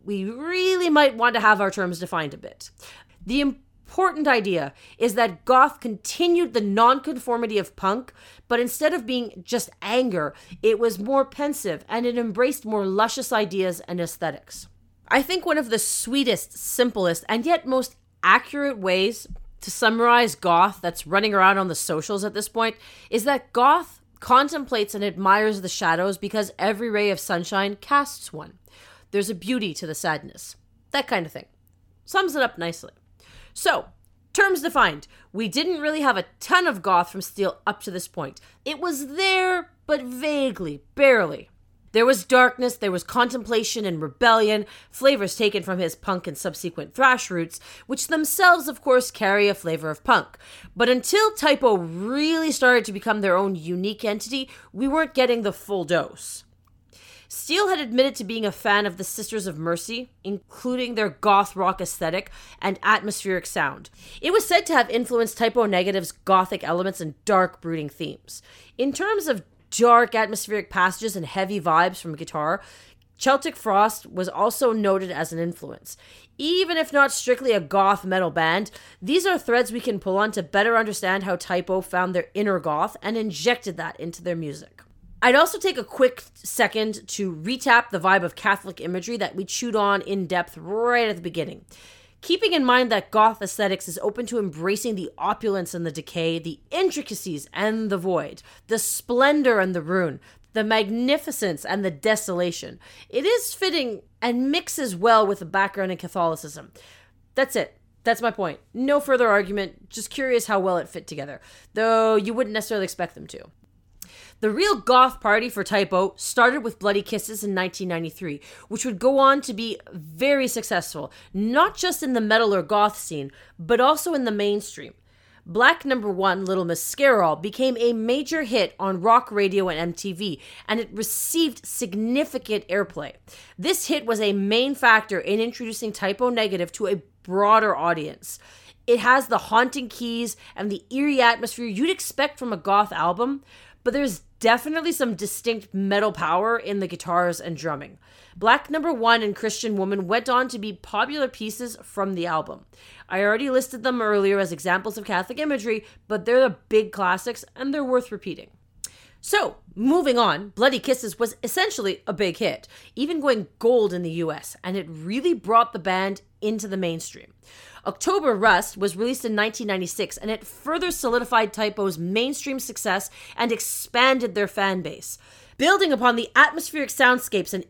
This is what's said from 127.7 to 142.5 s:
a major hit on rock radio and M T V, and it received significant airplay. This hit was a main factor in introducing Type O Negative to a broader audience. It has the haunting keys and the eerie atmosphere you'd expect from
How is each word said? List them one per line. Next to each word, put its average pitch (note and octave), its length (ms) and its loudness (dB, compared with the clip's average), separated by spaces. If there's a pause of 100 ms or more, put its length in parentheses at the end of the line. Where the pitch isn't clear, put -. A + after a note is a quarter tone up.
a A#3+ 160 2
major C4 500 -2
hit G#3+ 340 0
on F#3+ 240 -2
rock A#3 300 4
radio G3 380 2
and D#3 100 -2
M E3+ 140 -2
T G3 180 -8
V, F3 300 -8 (260)
and A3 140 0
it G#3+ 100 -10
received B3+ 760 -2
significant A3+ 1000 -4
airplay. F3 460 -4 (440)
This D4+ 300 -2
hit C#4 180 0
was A3+ 140 0
a G#3 140 2
main A3 420 2
factor A3 420 4
in G3+ 220 0
introducing A3+ 540 -6
Type G3+ 280 -4
O B3 80 2
Negative G3 440 -2
to G#3 140 -4
a F#3 140 0 (220)
broader G3+ 520 4
audience. D#3+ 640 -4 (480)
It A#3+ 140 4
has B3+ 280 4
the - 100 2
haunting B3 500 0
keys A#3 480 -6 (220)
and G#3 120 -6
the G3+ 220 -6
eerie C#4 300 2
atmosphere A#3 440 2
you'd A#3 240 -2
expect D4 480 -4
from B3 140 -6